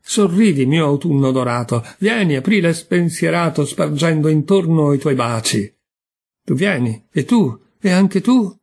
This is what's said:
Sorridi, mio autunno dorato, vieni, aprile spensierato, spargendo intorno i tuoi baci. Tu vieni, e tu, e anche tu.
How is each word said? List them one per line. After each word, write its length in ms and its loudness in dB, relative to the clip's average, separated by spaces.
Sorridi, 640 2
mio 200 2
autunno 440 0
dorato, 540 -2
vieni, 360 0
aprile 380 0
spensierato, 920 -2
spargendo 640 -2
intorno 640 2
i 60 0
tuoi 160 -2
baci. 580 -4
Tu 120 -2
vieni, 580 -4
e 120 -2
tu, 320 0
e 120 0
anche 300 2
tu. 320 0